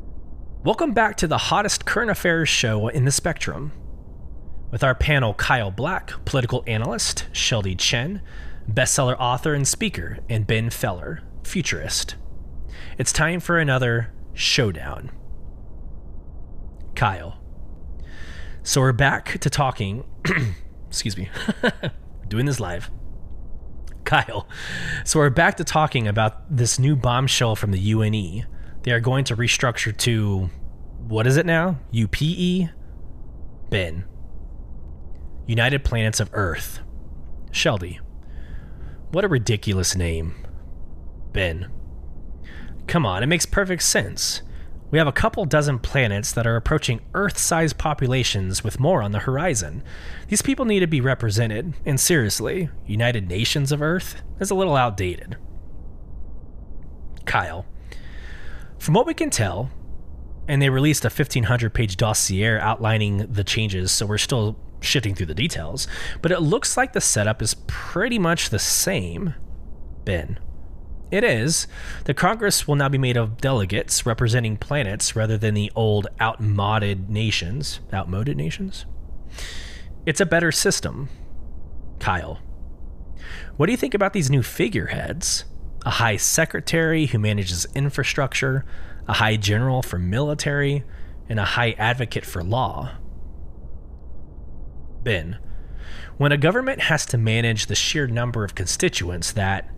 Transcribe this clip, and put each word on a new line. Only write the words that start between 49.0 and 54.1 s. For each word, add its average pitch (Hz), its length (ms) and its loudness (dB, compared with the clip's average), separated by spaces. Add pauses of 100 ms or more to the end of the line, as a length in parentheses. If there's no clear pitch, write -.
on 101 120 0
the 104 60 2
horizon. 127 640 0 (440)
These 208 140 2
people 269 240 2
need 208 160 4
to 180 60 4
be 160 120 4
represented, 120 720 2 (120)
and 139 120 2
seriously, 135 720 2 (160)
United 110 440 2
Nations 135 420 2
of 147 100 2
Earth 165 400 0 (200)